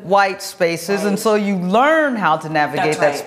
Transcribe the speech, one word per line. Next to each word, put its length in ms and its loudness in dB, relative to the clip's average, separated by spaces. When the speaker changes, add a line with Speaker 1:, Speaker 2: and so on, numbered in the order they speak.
Speaker 1:
white 320 2
spaces, 640 -2
Speaker 2:
Right. 60 0
Speaker 1:
and 100 0
so 160 2
you 220 0
learn 600 2
how 220 2
to 100 -10
navigate 480 0
Speaker 2:
That's 20 -8
Speaker 1:
that 100 4
Speaker 2:
right. 180 -2